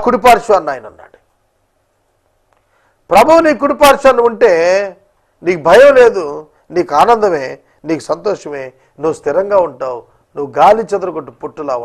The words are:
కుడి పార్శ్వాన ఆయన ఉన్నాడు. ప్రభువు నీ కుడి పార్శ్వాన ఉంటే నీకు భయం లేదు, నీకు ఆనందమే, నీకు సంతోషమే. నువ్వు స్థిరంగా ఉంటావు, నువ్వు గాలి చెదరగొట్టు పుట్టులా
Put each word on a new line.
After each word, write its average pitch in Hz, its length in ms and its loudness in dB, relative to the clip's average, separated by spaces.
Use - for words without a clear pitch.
కుడి 240 200 0
పార్శ్వాన 196 480 2
ఆయన 117 180 -14
ఉన్నాడు. - 260 -20
ప్రభువు 269 340 4
నీ 302 60 2
కుడి 285 220 -2
పార్శ్వాన 262 360 0
ఉంటే 214 220 0
నీకు 170 260 -4
భయం 254 300 8
లేదు, 202 260 2
నీకు 170 160 -2
ఆనందమే, 202 440 0
నీకు 156 220 -4
సంతోషమే. 156 560 -8
నువ్వు 151 200 -4
స్థిరంగా 190 480 -2
ఉంటావు, 127 320 -10
నువ్వు 143 140 -8
గాలి 208 320 4
చెదరగొట్టు 160 500 -8
పుట్టులా 143 440 -8